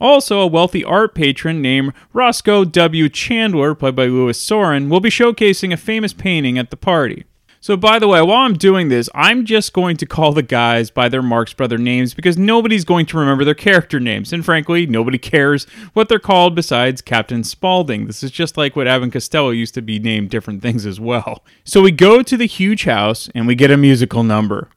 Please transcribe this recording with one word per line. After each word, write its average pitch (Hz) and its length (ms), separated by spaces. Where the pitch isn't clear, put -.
Also, 247 380
a 190 80
wealthy 170 340
art 214 320
patron 156 480
named 135 300
Roscoe 220 500
W. 160 460
Chandler, 175 680
played 135 220
by 131 80
Louis 127 340
Sorin, 160 480
will 170 140
be 220 80
showcasing 208 640
a 165 40
famous 214 360
painting 147 440
at 123 120
the - 80
party. 151 480
So, 208 160
by 214 240
the 214 80
way, 180 140
while 220 240
I'm 233 80
doing 185 340
this, 120 260
I'm 214 300
just 214 300
going 180 240
to - 80
call 156 260
the 151 100
guys 117 480
by 123 200
their 131 120
Marx 117 300
Brother 120 260
names 123 360
because 175 240
nobody's 220 480
going 170 220
to 160 100
remember 139 260
their 147 100
character 175 460
names. 107 320
And 170 140
frankly, 170 400
nobody 120 320
cares 143 480
what 220 160
they're 226 100
called 180 380
besides 131 460
Captain 117 420
Spaulding. 147 640
This 107 160
is 135 80
just - 240
like 143 220
what 135 100
Abbott 127 160
and 123 80
Costello 139 380
used 117 240
to 127 80
be 110 180
named 107 300
different 104 320
things 113 240
as 101 160
well. 117 420
So - 160
we 190 100
go 202 320
to 254 140
the 226 100
huge 202 380
house 110 500
and 117 100
we 123 100
get 139 160
a 143 40
musical 131 480
number, 107 540